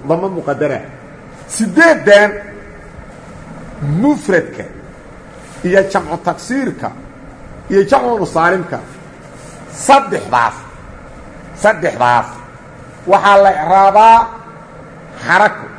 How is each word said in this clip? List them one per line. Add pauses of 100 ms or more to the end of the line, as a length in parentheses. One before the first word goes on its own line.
damma
muqadara. (640)
Sideeddan (1700)
mufradka (1000)
iyo
jamcu
taksiirka (760)
iyo
jamcu
musaalimka, (920)
saddexdaas, (1000)
saddexdaas (800)
waxaa
la
icraabaa (1000)
xarako. (140)